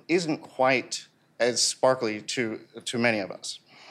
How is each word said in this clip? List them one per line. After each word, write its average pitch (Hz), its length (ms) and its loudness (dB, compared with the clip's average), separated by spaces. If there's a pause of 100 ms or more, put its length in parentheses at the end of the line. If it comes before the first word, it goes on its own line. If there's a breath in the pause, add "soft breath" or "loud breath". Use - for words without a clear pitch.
isn't 160 360 0
quite - 640 0 (320)
as 117 200 2
sparkly 120 640 2
to, 110 380 -4 (260)
to - 140 -6
many 117 200 2
of 92 120 -6
us. - 280 -12 (320 loud breath)